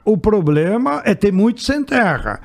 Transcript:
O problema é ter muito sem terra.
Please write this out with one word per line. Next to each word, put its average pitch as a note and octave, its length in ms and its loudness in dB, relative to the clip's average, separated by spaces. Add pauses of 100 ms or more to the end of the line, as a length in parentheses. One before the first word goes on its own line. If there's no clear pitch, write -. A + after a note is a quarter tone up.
O G#3 140 2
problema G#3 840 0
é G#3 100 2
ter G3+ 180 0
muito G#3+ 300 0
sem C#4+ 200 -2
terra. F#3+ 640 -2